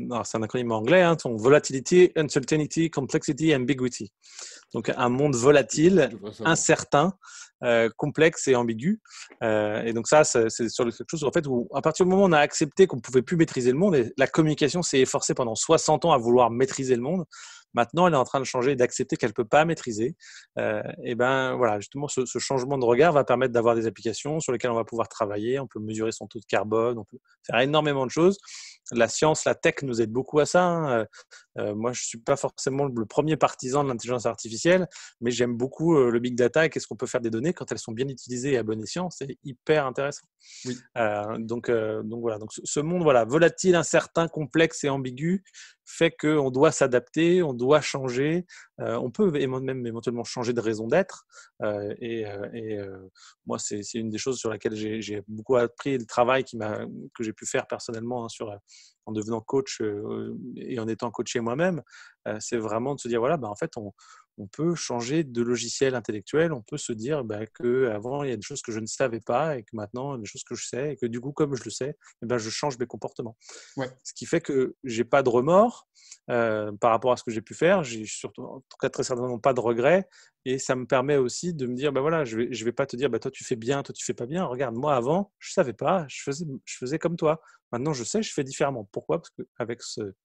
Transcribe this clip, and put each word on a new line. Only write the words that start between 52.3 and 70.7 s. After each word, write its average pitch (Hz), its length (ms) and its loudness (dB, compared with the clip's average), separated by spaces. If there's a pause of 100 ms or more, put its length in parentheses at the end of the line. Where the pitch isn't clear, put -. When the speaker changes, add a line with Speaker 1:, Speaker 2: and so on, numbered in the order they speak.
Speaker 1:
et, 110 240 -8
euh, 95 320 -12 (380)
moi, 117 100 -4
c'est, 104 240 -8
c'est - 160 -8
une 113 120 -4
des 107 100 -6
choses 127 180 -4
sur 113 140 -4
laquelle 107 240 -4
j'ai, 107 260 -6
j'ai 101 260 -8
beaucoup 110 280 -2
appris, 120 420 0
le 117 80 -6
travail 123 380 2
qui - 140 -14
m'a, 107 280 -6 (300)
que 120 80 -8
j'ai 110 100 -6
pu - 140 -14
faire 131 180 -4
personnellement, 117 580 -8
hein, 113 60 -12
sur, 110 220 -12
euh, 101 60 -14 (500)
en 110 40 -10
devenant 107 300 -4
coach, - 400 -4
euh, 110 560 -6 (200)
et 135 220 -8
en 110 80 -6
étant 113 220 -4
coaché - 300 -6
moi-même, 139 420 -2 (460)
euh, 107 120 -6
c'est - 180 -4
vraiment 113 360 -4
de 135 60 -10
se - 80 -10
dire, 117 120 0
voilà, 143 180 0
bah, 117 120 -8
en 104 60 -8
fait, - 200 -6
on, 104 160 -12 (460)
on 104 100 -12
peut 165 280 -4
changer 127 500 -2
de 120 160 -2
logiciel 120 540 0
intellectuel, 131 580 -2
on 120 80 -8
peut 151 160 -10
se - 160 -8
dire, 127 320 -4
bah, 107 220 -6
qu'avant, 123 760 -2
il 139 60 -4
y 120 40 -4
a 107 40 -6
des 101 40 -10
choses 139 200 -12
que 117 100 -10
je 110 80 -4
ne 110 60 -8
savais 113 340 -4
pas 139 380 -2
et 110 60 -12
que - 100 -20
maintenant, 123 400 -8
il 127 40 -8
y - 20 -10
a - 20 -10
des 98 60 -12
choses - 160 -14
que 120 120 -12
je - 100 -10
sais 139 280 -6